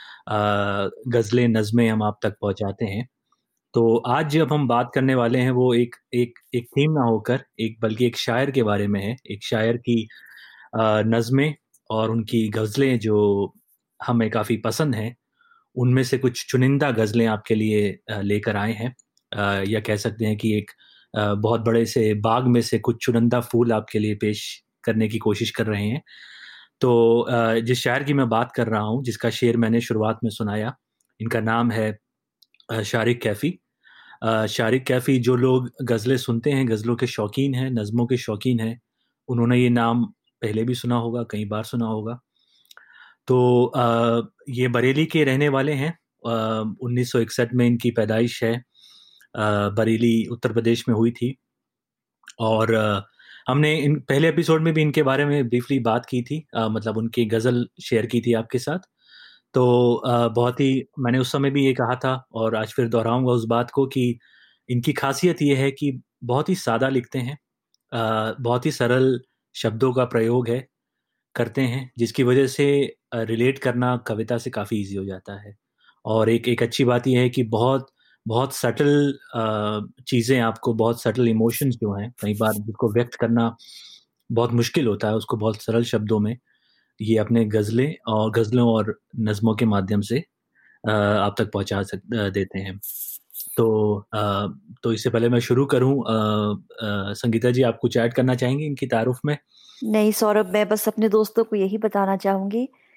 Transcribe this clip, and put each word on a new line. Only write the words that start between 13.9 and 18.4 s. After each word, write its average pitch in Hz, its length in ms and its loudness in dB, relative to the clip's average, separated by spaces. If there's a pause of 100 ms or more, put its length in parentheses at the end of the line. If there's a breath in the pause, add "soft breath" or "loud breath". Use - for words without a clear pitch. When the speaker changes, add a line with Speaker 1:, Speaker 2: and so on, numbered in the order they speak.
Speaker 1:
हमें 117 240 0
काफ़ी 110 280 -2
पसंद 120 380 -2
हैं, 107 220 -6 (580 soft breath)
उनमें 127 280 2
से 131 140 0
कुछ 127 280 -2
चुनिंदा 135 460 2
गज़लें 110 340 2
आपके 110 300 -2
लिए, 107 440 0 (100)
अ, 104 120 -6
लेकर 104 340 -2